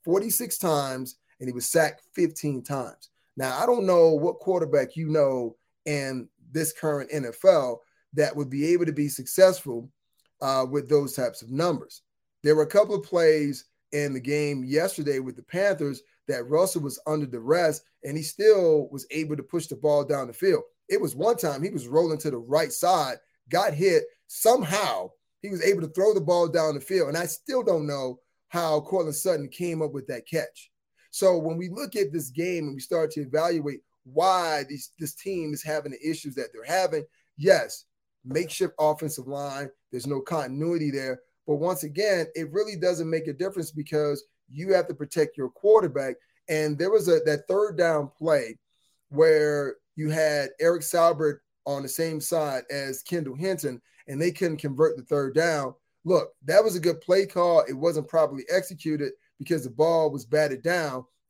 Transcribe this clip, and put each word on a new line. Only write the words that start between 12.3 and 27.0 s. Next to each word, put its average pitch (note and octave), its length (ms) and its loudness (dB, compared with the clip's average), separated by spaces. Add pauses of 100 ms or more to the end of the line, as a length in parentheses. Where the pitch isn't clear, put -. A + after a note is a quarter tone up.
There D3+ 120 6
were D#3 80 4
a D3 40 -2
couple G#3 280 2
of - 80 -4
plays D#3 640 2 (260)
in D3 220 -2
the C3 60 -8
game C#3+ 440 -2
yesterday C#3+ 560 -2
with B2+ 160 -8
the A#2+ 80 -20
Panthers D#3+ 580 -2 (260)
that B2 220 -6
Russell E3+ 320 2
was C#3 240 -8
under D#3 200 -2
duress D3 560 0 (220)
and C#3+ 140 -6
he D#3+ 60 -6
still E3+ 640 4
was C3+ 220 -14
able D3+ 260 -4
to C3+ 60 -10
push E3 240 -6
the C#3 80 -12
ball C#3+ 280 2
down C3+ 240 -4
the A#2 60 -14
field. F3+ 300 2 (260)
It G#3 100 0
was D3 160 -4
one A3 220 2
time C#3+ 240 -4
he F#3 80 -4
was B2 180 -8
rolling D#3 320 2
to D3+ 120 -4
the B2 60 -4
right C3+ 360 0
side, D#3+ 440 2 (320)
got F#3 240 2
hit. E3 300 4 (240)
Somehow F3+ 840 2 (300)
he G3+ 80 -10
was F3+ 140 -4
able F#3+ 180 2
to D#3 80 -4
throw G3+ 240 2
the G3 80 0
ball E3+ 260 2
down D#3 260 0
the C#3+ 80 -8
field. F3 280 0